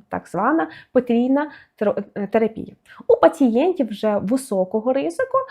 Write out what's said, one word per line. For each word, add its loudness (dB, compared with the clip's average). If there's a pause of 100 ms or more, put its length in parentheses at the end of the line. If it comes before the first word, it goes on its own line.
так -10
звана -2 (240)
потрійна 0 (280)
тро-, -2 (100)
е, -6
терапія. -2 (340)
У 6
пацієнтів 2
вже -2
високого -2
ризику, -2 (120)